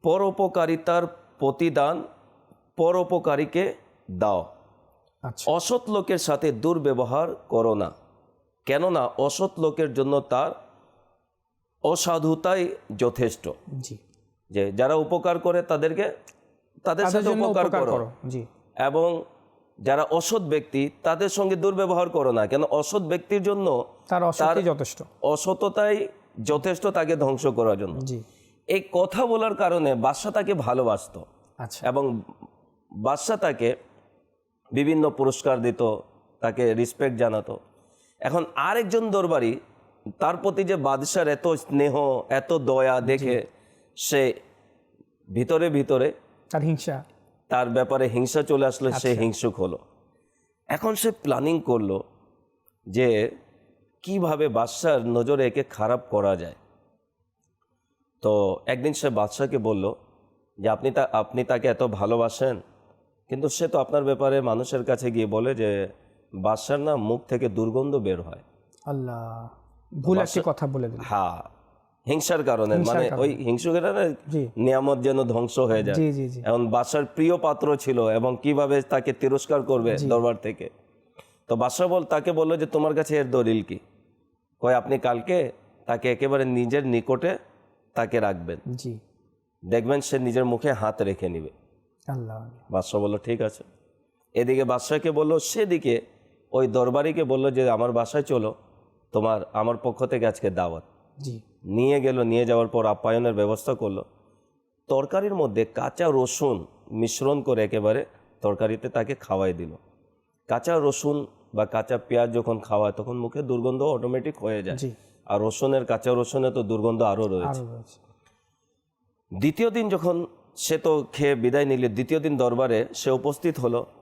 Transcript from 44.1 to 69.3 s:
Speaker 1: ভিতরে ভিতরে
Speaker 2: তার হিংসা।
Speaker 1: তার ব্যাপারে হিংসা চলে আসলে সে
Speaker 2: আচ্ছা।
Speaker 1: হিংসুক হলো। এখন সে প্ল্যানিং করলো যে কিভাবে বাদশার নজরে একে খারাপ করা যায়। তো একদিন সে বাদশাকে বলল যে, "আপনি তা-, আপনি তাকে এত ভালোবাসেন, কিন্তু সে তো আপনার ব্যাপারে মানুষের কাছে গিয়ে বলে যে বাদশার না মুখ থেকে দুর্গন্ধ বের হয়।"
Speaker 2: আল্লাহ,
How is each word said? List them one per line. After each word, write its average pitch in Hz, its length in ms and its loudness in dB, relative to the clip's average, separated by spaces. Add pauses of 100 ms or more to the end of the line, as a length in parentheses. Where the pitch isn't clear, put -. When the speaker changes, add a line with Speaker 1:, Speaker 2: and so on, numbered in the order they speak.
Speaker 1:
ভিতরে 160 380 2
ভিতরে 139 420 2 (380)
Speaker 2:
তার 156 120 -2
হিংসা। 151 420 -2 (440)
Speaker 1:
তার 123 200 0
ব্যাপারে 127 400 2
হিংসা 123 340 0
চলে 139 240 2
আসলে 131 260 0
সে 113 40 -2
Speaker 2:
আচ্ছা। 120 260 0
Speaker 1:
হিংসুক 113 380 -2
হলো। 87 180 -4 (880)
এখন 220 260 -2
সে 220 160 0
প্ল্যানিং 151 500 0
করলো 104 420 0 (840)
যে 113 440 2 (720)
কিভাবে 160 460 0
বাদশার 120 580 0
নজরে 123 400 2
একে 123 160 0
খারাপ 113 380 -2 (100)
করা 101 260 2
যায়। 82 180 -8 (1700)
তো 101 440 2
একদিন 131 260 0
সে 143 180 -2
বাদশাকে 120 480 0
বলল 104 360 0 (640)
যে, 101 100 -2
"আপনি 110 220 0
তা-, 131 220 2
আপনি 117 320 -2
তাকে 127 240 0
এত 117 140 0
ভালোবাসেন, 117 800 0 (680)
কিন্তু 135 200 -2
সে 165 200 -2
তো 165 100 0
আপনার 143 260 0
ব্যাপারে 135 360 2
মানুষের 123 440 -2
কাছে 123 260 0
গিয়ে 113 160 0
বলে 113 280 0
যে 101 340 0 (460)
বাদশার 110 460 0
না 147 160 0
মুখ 113 320 0
থেকে 123 200 0
দুর্গন্ধ 113 480 0
বের 95 240 -2
হয়।" 82 220 -14 (440)
Speaker 2:
আল্লাহ, 117 600 -8 (520)